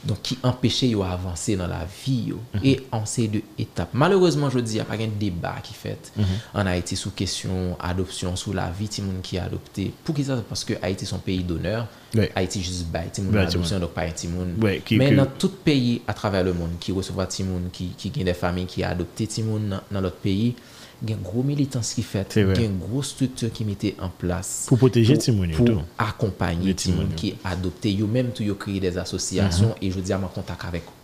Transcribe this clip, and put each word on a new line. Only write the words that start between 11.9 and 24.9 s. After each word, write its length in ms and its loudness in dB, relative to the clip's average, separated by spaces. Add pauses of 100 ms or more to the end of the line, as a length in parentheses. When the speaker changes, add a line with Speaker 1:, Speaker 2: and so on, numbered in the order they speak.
Speaker 2:
Oui. 220 4
Speaker 1:
Ayiti 260 0
jis 220 -4
bay 280 -4
ti 100 -6
moun 120 2
Speaker 2:
Bay 80 6
Speaker 1:
nan 80 2
Speaker 2:
ti 80 0
moun. 80 2
Speaker 1:
adopsyon, 140 0
donk 140 -4
pa 120 -2
yon 80 -4
ti 140 -6
moun. 340 -2
Speaker 2:
Oui, 180 2
ki, 160 2
Speaker 1:
Men 140 8
Speaker 2:
ki 60 8
Speaker 1:
nan 120 6 (100)
tout 260 0
peyi 420 4
atravè 380 0
le 100 2
mond, 260 -2
ki 120 -4
resevwa 340 0
ti 180 -6
moun, 280 -2
ki, 260 -6
ki 160 -6
gen 120 0
de 60 2
fanmi 340 0
ki 180 -4
adopte 420 -2
ti 160 -4
moun 260 -2
nan, 120 -4 (100)
nan 160 0
lòt 160 -4
peyi, 320 2 (480)
il 80 -4
y 20 -2
a 40 -2
une 60 -6
grosse 220 -2
militance 500 0
qui 80 0
fait, 280 -2
Speaker 2:
C'est 120 6
vrai. 140 6
Speaker 1:
il 60 4
y 20 4
a 40 0
une 100 -2
grosse 320 -4
structure 420 -2
qui 120 -4
mettait 360 -2
en 80 -4
place 600 -4
Speaker 2:
Pour 100 8
protéger 360 8